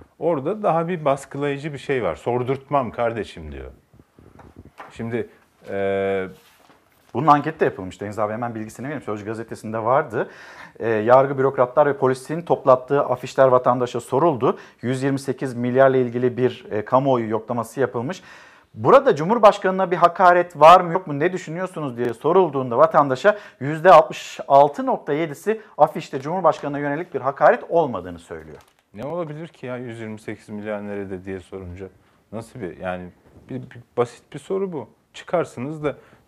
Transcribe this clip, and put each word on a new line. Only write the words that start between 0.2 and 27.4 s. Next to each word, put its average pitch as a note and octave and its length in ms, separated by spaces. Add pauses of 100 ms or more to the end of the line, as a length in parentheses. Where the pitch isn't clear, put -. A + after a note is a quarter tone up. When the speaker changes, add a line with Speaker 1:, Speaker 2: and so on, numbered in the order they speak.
Speaker 1:
daha E3 260
bir E3+ 160
baskılayıcı C#3+ 680
bir C#3 60
şey C3 240
var. E2+ 120
"Sordurtmam B2+ 760
kardeşim," G#2 640
diyor. C2 180 (1200)
Şimdi, A2+ 380 (420)
e, G2 560 (880)
Speaker 2:
Bunun C#3 120
anketi D3 340
de - 40
yapılmış F#2 360
Deniz G2+ 180
abi, G#2+ 140
hemen A2+ 220
bilgisini A2 320
vereyim. C#3+ 160
Sözcü G#2 220
gazetesinde A2 540
vardı. C3 520 (480)
E, A2 100
yargı, B2 500
bürokratlar C3 480
ve C#3 100
polisin C3+ 460
toplattığı C3+ 580
afişler C3 480
vatandaşa B2 520
soruldu. C#3 580 (240)
Yüz B2+ 200
yirmi C#3 160
sekiz C3 360
milyarla B2 420
ilgili B2 400
bir, A#2+ 340
e, G#2 140
kamuoyu B2+ 460
yoklaması A2+ 500
yapılmış. B2+ 420 (520)
Burada G3+ 420
Cumhurbaşkanı'na F#3+ 760
bir F3+ 60
hakaret F3 640
var E3+ 200
mı F3 120
yok F#3 140
mu, D3 120
ne E3+ 140
düşünüyorsunuz E3 640
diye A#2+ 180
sorulduğunda C#3 640
vatandaşa D#3+ 600 (220)
yüzde D#3 320
altmış - 560
altı D3 380
nokta G3+ 260
yedisi E3 480 (180)
afişte D3+ 420
Cumhurbaşkanı'na D3+ 580
yönelik D3 360
bir C3+ 60
hakaret D3+ 480